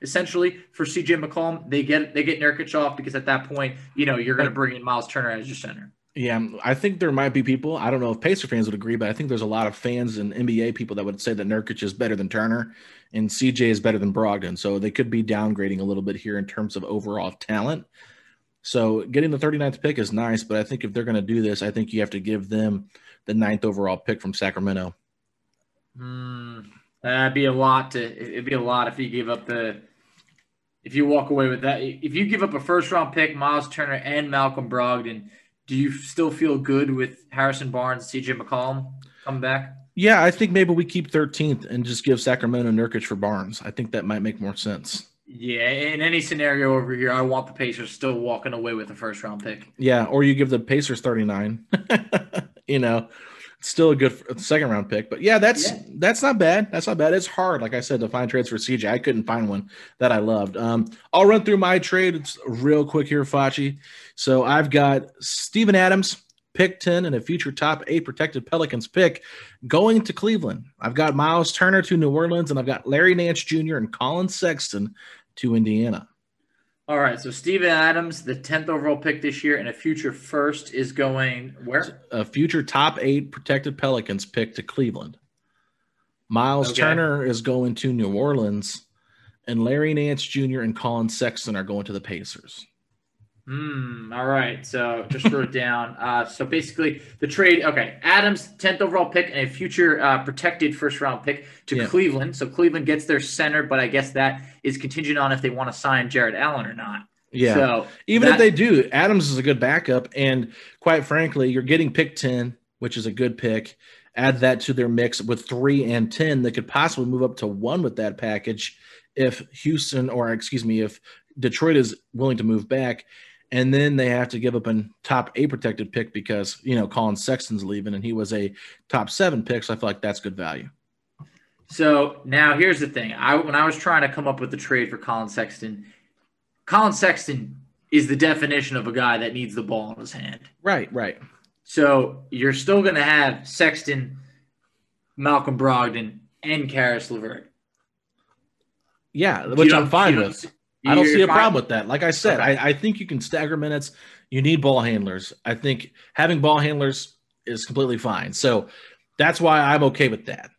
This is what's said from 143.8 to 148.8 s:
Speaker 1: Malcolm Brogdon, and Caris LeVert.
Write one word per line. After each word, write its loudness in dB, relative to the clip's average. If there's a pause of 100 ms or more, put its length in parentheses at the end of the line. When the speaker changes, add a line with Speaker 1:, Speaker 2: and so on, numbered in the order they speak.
Speaker 1:
Malcolm 0
Brogdon, 0 (240)
and -4
Caris 0
LeVert. -10 (1600)